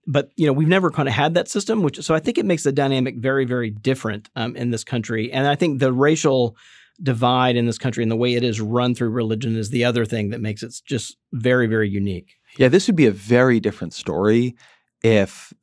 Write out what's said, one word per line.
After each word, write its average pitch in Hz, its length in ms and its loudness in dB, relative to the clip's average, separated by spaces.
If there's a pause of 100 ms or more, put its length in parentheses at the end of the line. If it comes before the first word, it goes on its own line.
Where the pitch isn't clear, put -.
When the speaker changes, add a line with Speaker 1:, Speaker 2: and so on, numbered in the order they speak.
Speaker 1:
but, 143 280 -2
you 156 120 2
know, 139 60 4
we've 151 140 2
never 180 220 2
kinda 139 220 -2
had 147 240 0
that 170 120 0
system, 208 360 -2
which, 147 180 -2
so 160 140 0
I 156 40 2
think 247 200 -2
it 277 60 0
makes 175 180 -2
the 143 80 0
dynamic 135 460 0
very, 131 280 0
very 120 240 -4
different, 107 640 -4
um, 120 200 -6
in 123 160 -4
this 113 120 -4
country. 113 480 -4
And 131 140 -2
I 143 80 2
think 147 260 -2
the 127 140 2
racial 135 640 2 (480)
divide 127 520 2
in 120 120 2
this 113 100 -2
country 120 240 -4
and 113 100 0
the 113 40 -2
way 123 180 0
it 120 100 -2
is 113 160 -2
run 120 360 0
through 117 160 -2
religion 113 440 -2
is 107 140 -4
the 120 160 0
other 117 200 0
thing 104 260 -4
that 117 100 -8
makes 107 220 -6
it - 100 -14 (140)
just - 300 -6 (160)
very, 123 340 2
very 110 200 0
unique. 98 460 -4 (240)
Speaker 2:
Yeah, 131 100 6
this 175 200 4
would 208 80 4
be 156 100 6
a 110 60 6
very 117 480 4
different 98 340 -6
story 110 640 0 (480)
if 107 600 2